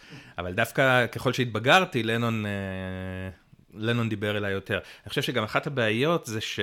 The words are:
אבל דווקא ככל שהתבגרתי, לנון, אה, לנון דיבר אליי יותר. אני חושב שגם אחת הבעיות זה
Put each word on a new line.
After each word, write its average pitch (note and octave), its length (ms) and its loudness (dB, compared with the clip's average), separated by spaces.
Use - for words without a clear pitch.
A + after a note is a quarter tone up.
אבל F2+ 160 -4
דווקא B2+ 540 4
ככל B2 260 -2
שהתבגרתי, B2 720 2
לנון, A2+ 420 0
אה, G#2 60 -2
לנון A#2 360 0
דיבר G#2 280 -2
אליי G2+ 140 -2
יותר. G2 220 -4
אני - 360 -6
חושב D3 120 -2
שגם A#2 220 0
אחת C#3 240 -2
הבעיות C3+ 580 2
זה A2 140 -4